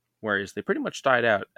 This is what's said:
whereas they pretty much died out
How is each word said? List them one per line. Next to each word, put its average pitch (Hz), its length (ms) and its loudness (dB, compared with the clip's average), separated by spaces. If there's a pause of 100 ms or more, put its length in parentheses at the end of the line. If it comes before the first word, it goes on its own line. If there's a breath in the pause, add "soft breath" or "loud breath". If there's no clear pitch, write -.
(220)
whereas 98 320 -2
they 104 80 -6
pretty 285 200 -2
much - 200 -6
died 120 240 2
out 104 220 2 (100)